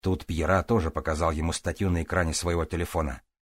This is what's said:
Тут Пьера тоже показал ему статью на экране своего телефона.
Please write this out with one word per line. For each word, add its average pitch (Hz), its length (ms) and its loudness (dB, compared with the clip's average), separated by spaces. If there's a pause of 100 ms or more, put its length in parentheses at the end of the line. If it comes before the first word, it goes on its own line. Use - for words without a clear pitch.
Тут 92 220 0
Пьера 82 380 2
тоже 85 280 2
показал 80 400 0
ему 80 220 0
статью 92 360 -2
на 85 140 2
экране 85 300 0
своего 85 320 0
телефона. 82 560 -4 (200)